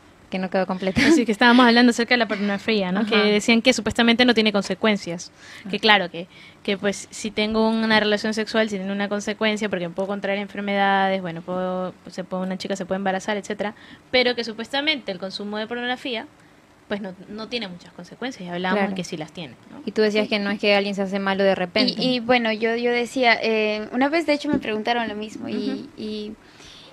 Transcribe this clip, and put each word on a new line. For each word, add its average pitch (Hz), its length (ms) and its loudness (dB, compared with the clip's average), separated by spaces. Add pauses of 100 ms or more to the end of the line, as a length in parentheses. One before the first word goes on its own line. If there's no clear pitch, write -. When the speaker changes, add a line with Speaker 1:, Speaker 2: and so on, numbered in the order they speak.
(300)
Speaker 1:
que 190 80 -6
no 185 120 -4
quedó 185 160 0
completo. 190 420 -2
Speaker 2:
Así 302 160 6
que 226 80 2
estábamos 240 340 8
hablando 240 240 6
acerca 233 240 0
de 240 40 4
la 220 100 0
pornografía, 202 640 -2
¿no? 196 80 0
Speaker 1:
Ajá. 214 100 -2
Speaker 2:
Que 226 60 2 (160)
decían 226 300 4
que 262 100 6
supuestamente 233 540 2
no 233 80 6
tiene 214 180 2
consecuencias. 196 800 -2 (300)
Que 202 140 -6
Speaker 1:
Ajá. - 20 -6
Speaker 2:
claro, 202 320 4
que, 170 180 -10 (340)
que, 202 140 -2
pues, - 340 -4
si - 220 -8
tengo 220 360 2
una 220 300 4
relación 208 360 2
sexual, 220 340 0
si 208 80 -6
tiene 190 160 -4
una 202 160 -2
consecuencia, 208 600 -2
porque 175 200 -2
puedo 190 160 -4
contraer 196 320 -4
enfermedades, 196 840 0
bueno, 165 180 -8
puedo, 185 520 -4 (160)
se 185 160 -10
puede, 185 200 -6
una 185 140 -4
chica 196 180 -6
se 185 80 -6
puede 190 140 -4
embarazar, 196 400 -2
etcétera, 208 360 -6 (380)
pero 247 240 2
que 233 80 -4
supuestamente 233 640 -4
el 180 80 -8
consumo 202 380 -8
de 214 100 -6
pornografía, 240 600 -6 (600)
pues, 202 120 -4
no, 190 140 -10 (160)
no 208 180 -12
tiene 233 200 -6
muchas 175 260 -16
consecuencias, 175 520 -12
y 175 40 -10
hablábamos 185 300 0
Speaker 1:
Claro. 196 160 -2
Speaker 2:
que 175 80 -4
sí 180 120 -10
las 151 160 -10
tiene, 151 220 -14 (160)
¿no? - 160 -18
Speaker 1:
Y 208 60 -6
tú 220 100 2
decías 214 220 2
Speaker 3:
Sí. 202 40 -4
Speaker 1:
que 214 120 0
no 202 100 -2
es 208 80 -4
que 208 160 4
alguien 202 200 0
se 196 80 -2
hace 196 180 -2
malo 196 220 2
de 190 120 4
repente. 190 480 0
Speaker 3:
Y, 254 140 0
y 240 40 -4
bueno, 233 320 2
yo, 226 240 0
yo 240 140 0
decía, 240 520 2
eh, 214 500 0
una 269 180 2
vez 320 160 0
de 294 80 4
hecho 294 160 -2
me 285 80 2
preguntaron 226 500 -2
lo 208 60 -8
mismo, 214 340 -10
y, 214 80 -6 (140)
Speaker 2:
Ujú. - 260 -8
Speaker 3:
y, 214 360 -8 (600)